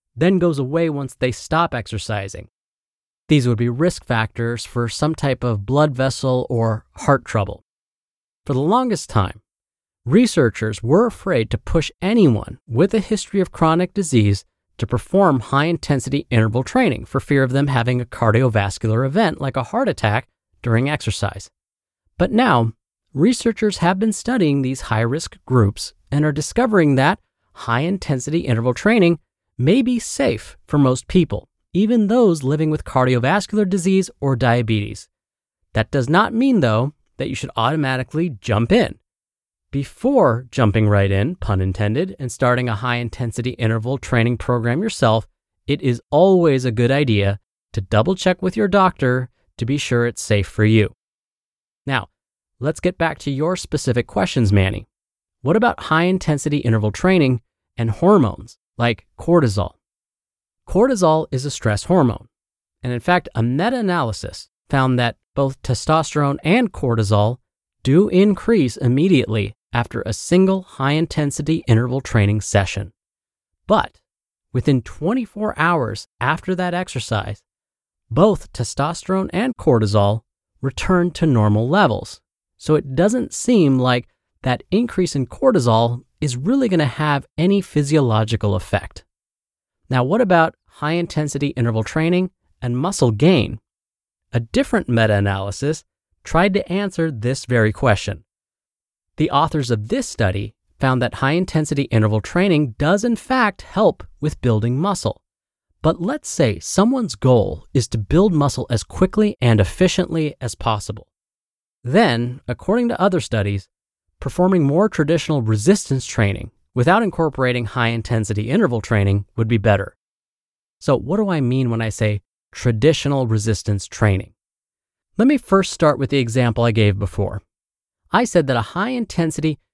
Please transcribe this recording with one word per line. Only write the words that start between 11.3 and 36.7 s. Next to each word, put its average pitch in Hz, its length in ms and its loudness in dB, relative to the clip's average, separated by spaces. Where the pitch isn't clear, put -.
to - 80 -2
push - 340 -2
anyone 175 640 2
with 143 260 0
a 220 60 0
history 202 420 -4
of 175 100 -4
chronic 170 420 0
disease 110 520 0
to - 80 -4
perform 175 540 2
high-intensity 143 880 -2
interval 117 340 2
training 220 400 0
for - 160 -6
fear 139 240 2
of 127 80 0
them 139 160 0
having 123 320 0
a 120 60 -6
cardiovascular 113 1000 0
event 165 360 0
like 139 160 -6
a 127 60 -2
heart 233 260 -2
attack 113 380 -2
during 120 280 0
exercise. 107 600 -6
But 175 140 0
now, 165 400 2
researchers 220 640 0
have 185 200 2
been 220 140 0
studying 160 480 0
these 131 200 -4
high-risk 117 640 -2
groups 117 480 2
and 147 140 0
are 151 80 2
discovering 160 640 2
that 143 240 2
high-intensity 147 840 -2
interval 120 340 0
training 185 460 2
may 170 240 2
be 240 180 0
safe - 640 -4
for - 120 -2
most 131 320 2
people, - 400 0
even 214 340 2
those 202 340 2
living 151 280 0
with 151 160 -2
cardiovascular 139 840 0
disease 190 400 0
or 135 160 0
diabetes. 110 720 -2
That 110 180 -2
does 131 160 0
not 185 260 2
mean, 233 280 2
though, 120 320 0